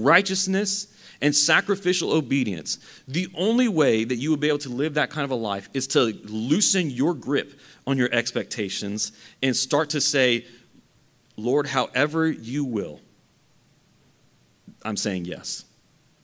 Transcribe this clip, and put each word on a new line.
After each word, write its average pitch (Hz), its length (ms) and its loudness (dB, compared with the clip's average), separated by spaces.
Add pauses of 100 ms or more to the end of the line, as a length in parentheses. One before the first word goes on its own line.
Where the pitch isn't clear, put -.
righteousness 190 880 2 (280)
and 147 140 2
sacrificial 165 760 2
obedience, 123 680 0 (300)
the 170 260 -2
only 233 340 2
way 135 360 4
that 120 140 -2
you 143 120 -2
will 156 80 2
be 147 120 2
able 147 100 0
to 139 100 -10
live 139 240 -2
that 143 160 0
kind 151 160 -4
of 135 60 -4
a 131 40 -2
life 101 380 -4
is 131 140 -2
to 147 120 2 (260)
loosen 143 680 0
your 143 240 0
grip 131 440 -4 (280)
on 135 100 2
your 123 160 2
expectations 104 1000 -4 (300)
and 131 140 2
start 147 340 0
to 147 120 -2
say, 127 440 2 (880)
"Lord, 131 300 0
however 147 640 0
you 131 340 -4
will, 98 380 -4 (1800)
I'm 107 140 -6
saying 92 280 -4
yes." - 400 -10 (580)